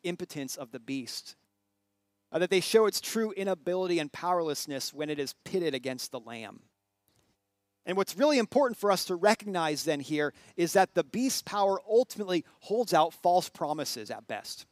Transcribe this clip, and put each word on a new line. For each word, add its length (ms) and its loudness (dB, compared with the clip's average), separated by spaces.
impotence 540 -8
of 140 -12
the 80 -12
beast, 560 -10
uh, 80 0
that 100 0
they 100 4
show 260 4
its 160 -2
true 300 -2
inability 680 -2
and 140 -4
powerlessness 840 -2
when 160 -6
it 80 -4
is 160 -4
pitted 280 -2
against 380 -6
the 80 -8
Lamb. 420 -14
And 120 -2
what's 180 0
really 220 4
important 400 2
for 140 2
us 140 2
to 100 -2
recognize 680 0
then 160 0
here 320 -2
is 180 0
that 200 4
the 100 2
beast's 380 -2
power 380 2
ultimately 560 2
holds 340 0
out 200 6
false 360 4
promises 600 -6
at 160 -12
best. 440 -10